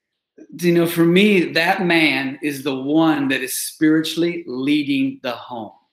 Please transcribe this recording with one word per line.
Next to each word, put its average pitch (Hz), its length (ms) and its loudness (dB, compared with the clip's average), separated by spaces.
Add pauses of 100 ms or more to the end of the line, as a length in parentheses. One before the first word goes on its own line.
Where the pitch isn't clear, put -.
(580)
you 175 140 2
know, 170 140 4
for 170 180 2
me, 180 480 4
that 180 320 0
man 147 580 0
is 143 200 -6
the 139 120 -4
one 143 540 0
that 135 140 -2
is 127 120 -8
spiritually 160 920 -2
leading 135 760 -2
the 127 100 -6
home. 113 400 -12 (200)